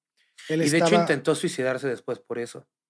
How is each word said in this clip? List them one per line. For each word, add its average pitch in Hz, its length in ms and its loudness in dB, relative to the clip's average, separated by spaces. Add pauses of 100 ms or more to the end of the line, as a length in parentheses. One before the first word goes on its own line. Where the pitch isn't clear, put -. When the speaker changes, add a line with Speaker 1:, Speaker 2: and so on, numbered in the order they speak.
(500)
Speaker 1:
Él 156 140 0
Speaker 2:
Y 147 60 4
de 160 80 2
hecho 170 80 4
Speaker 1:
estaba 170 180 6
Speaker 2:
intentó 156 320 0
suicidarse 131 520 -2
después 120 320 -6
por - 200 -8
eso. - 280 -12 (220)